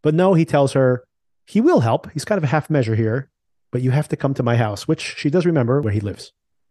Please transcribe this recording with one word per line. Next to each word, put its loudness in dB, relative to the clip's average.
But 0
no, 2
he 4
tells 2
her, 2
"He 0
will 4
help. -2
He's -8
kind -2
of -2
a -2
half -2
measure 0
here, -2
but -4
you 0
have 0
to -4
come -2
to -2
my 2
house," -2
which -4
she -4
does 0
remember 0
where -2
he -2
lives. -8